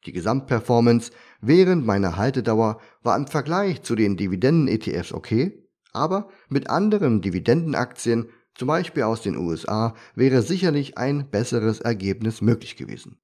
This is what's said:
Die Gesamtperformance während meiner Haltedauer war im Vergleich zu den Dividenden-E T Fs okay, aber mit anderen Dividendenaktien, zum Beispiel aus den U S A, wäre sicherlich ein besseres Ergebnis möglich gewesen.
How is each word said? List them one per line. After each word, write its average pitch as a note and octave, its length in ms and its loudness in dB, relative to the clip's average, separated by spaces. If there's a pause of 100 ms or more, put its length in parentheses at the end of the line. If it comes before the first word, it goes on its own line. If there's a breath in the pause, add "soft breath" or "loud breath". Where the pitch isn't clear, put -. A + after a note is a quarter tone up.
Die C#2+ 60 -12
Gesamtperformance A#2 1000 2 (280 loud breath)
während E3+ 460 4
meiner G2 320 0
Haltedauer A2 640 0 (220 loud breath)
war A2+ 120 2
im C#3 120 -2
Vergleich E3 560 -4
zu C3 120 -2
den G2+ 220 2
Dividenden-E A2 640 2
T - 140 -6
Fs - 200 -6
okay, A#2+ 560 -4 (220)
aber F#3 380 -4 (200 loud breath)
mit C3+ 220 -4
anderen F3 500 2
Dividendenaktien, A#2 1080 0 (260 soft breath)
zum B2+ 140 -6
Beispiel E3 340 -2
aus A2+ 180 -2
den F2 160 -4
U E2+ 160 -4
S D#2 140 -8
A, A2 260 -2 (220 loud breath)
wäre C3 260 4
sicherlich D3 560 -2
ein C#3 320 -2
besseres A2 500 -2
Ergebnis A2 640 -4
möglich A2 340 0
gewesen. - 480 -16